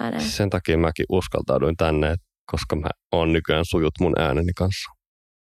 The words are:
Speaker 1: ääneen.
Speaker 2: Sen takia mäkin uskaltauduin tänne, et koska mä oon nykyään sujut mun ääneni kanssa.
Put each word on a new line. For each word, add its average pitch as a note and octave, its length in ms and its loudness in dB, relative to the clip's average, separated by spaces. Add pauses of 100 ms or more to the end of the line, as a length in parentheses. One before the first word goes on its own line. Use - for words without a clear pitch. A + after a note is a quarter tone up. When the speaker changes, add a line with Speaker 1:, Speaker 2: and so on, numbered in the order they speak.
Speaker 1:
ääneen. - 220 -6
Speaker 2:
Sen - 280 -2
takia E2 280 0
mäkin D#2+ 300 0
uskaltauduin D2+ 680 0
tänne, D#2 340 2
et E2+ 100 -2 (260)
koska - 300 -4
mä D#2+ 120 -4 (240)
oon E2 200 2
nykyään D#2+ 320 2
sujut D#2+ 360 0
mun F2 200 2
ääneni D#2+ 360 2
kanssa. - 340 -2 (680)